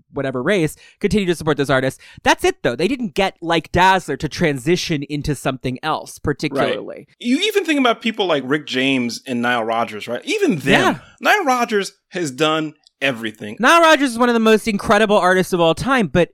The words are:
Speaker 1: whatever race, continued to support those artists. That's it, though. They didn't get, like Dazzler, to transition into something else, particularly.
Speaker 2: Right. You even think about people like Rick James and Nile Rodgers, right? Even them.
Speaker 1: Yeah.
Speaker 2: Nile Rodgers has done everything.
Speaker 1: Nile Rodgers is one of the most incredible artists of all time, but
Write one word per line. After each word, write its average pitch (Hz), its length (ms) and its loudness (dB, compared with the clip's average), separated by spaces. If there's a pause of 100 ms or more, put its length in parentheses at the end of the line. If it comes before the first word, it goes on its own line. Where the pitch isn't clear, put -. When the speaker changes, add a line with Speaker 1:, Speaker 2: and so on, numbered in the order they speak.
(120)
Speaker 1:
whatever 135 300 -4
race, 175 340 0 (240)
continued 196 280 0
to 175 80 0
support 151 220 -2
those 139 120 -2
artists. 131 340 0 (200)
That's 294 200 2
it, 370 200 -2
though. - 120 0
They 156 120 0
didn't 240 260 -4
get, 190 260 -2
like 165 320 -2
Dazzler, 180 460 2
to 156 100 -6
transition 147 760 -2
into 147 320 -4
something 131 480 -6
else, 147 340 -6
particularly. 131 800 -4
Speaker 2:
Right. - 100 -20 (120)
You 240 220 0
even 403 240 0
think 302 140 2
about 233 220 0
people 214 240 -2
like 151 220 0
Rick 151 180 -2
James 127 600 -2
and 120 160 -4
Nile 120 200 0
Rodgers, 113 440 -4
right? 120 180 -8
Even 339 320 0
them. 262 380 0
Speaker 1:
Yeah. - 40 -14 (220)
Speaker 2:
Nile 359 240 0
Rodgers 233 460 -2 (180)
has 170 220 -6
done 156 420 -2 (260)
everything. 113 600 -4
Speaker 1:
Nile 320 220 6
Rodgers 294 320 4
is 226 40 -8
one 240 120 2
of 240 40 2
the 233 60 2
most 220 280 4
incredible 208 500 2
artists 185 360 2
of 175 60 0
all 165 160 4
time, 240 320 0
but 170 260 2